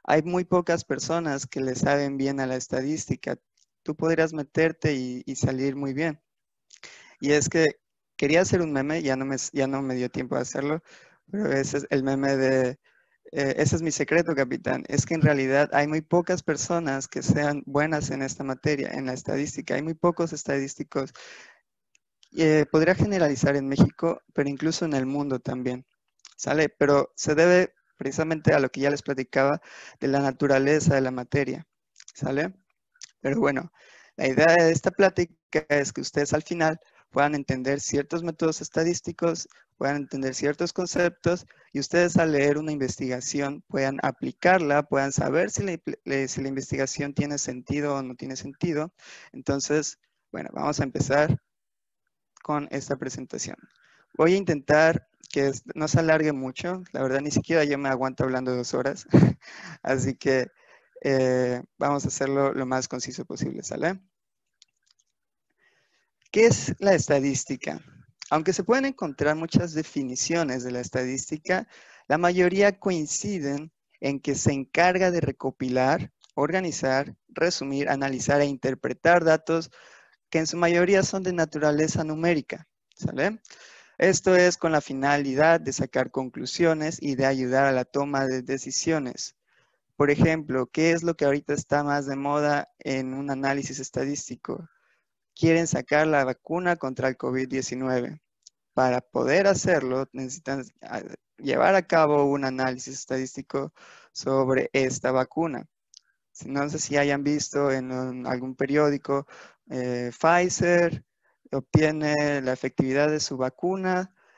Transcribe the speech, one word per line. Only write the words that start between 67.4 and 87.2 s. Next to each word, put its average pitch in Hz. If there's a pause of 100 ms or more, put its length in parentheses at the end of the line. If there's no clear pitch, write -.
Aunque 160
se 185
pueden 269
encontrar 156
muchas 165
definiciones 139
de 123
la 123
estadística, 135 (400)
la 147
mayoría 180
coinciden 156 (280)
en 139
que 139
se -
encarga 180
de 175
recopilar, 131 (240)
organizar, 147 (140)
resumir, 143
analizar 139
e 143
interpretar 139
datos 160 (580)
que -
en 160
su 165
mayoría 175
son 190
de 180
naturaleza 156
numérica, 156 (280)
¿sale? 202 (560)
Esto 185
es 180
con 165
la 151
finalidad 143
de 127
sacar 131
conclusiones 151
y 139
de 135